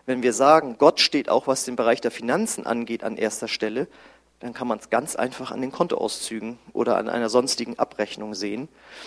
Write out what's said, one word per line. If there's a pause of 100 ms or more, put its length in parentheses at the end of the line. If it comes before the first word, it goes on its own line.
wenn
wir
sagen,
Gott
steht
auch,
was
den
Bereich
der
Finanzen
angeht,
an
erster
Stelle, (520)
dann
kann
man's
ganz
einfach
an
den
Kontoauszügen (140)
oder
an
einer
sonstigen
Abrechnung
sehen. (400)